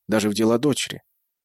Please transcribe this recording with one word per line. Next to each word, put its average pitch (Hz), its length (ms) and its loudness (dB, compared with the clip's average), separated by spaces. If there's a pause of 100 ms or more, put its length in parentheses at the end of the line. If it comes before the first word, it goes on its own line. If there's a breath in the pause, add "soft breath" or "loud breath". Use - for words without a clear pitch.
даже 107 220 0
в 104 40 -2
дела 113 240 2
дочери. - 460 -2 (420)